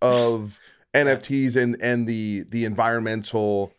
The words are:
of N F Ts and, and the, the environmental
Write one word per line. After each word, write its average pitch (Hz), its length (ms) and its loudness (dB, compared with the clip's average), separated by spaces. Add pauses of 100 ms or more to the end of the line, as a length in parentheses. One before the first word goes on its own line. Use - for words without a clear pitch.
of 117 600 2 (340)
N 143 140 4
F 135 140 2
Ts 135 340 0
and, 120 260 2
and 120 240 0
the, 107 440 -4
the 117 140 -2
environmental 110 1160 -2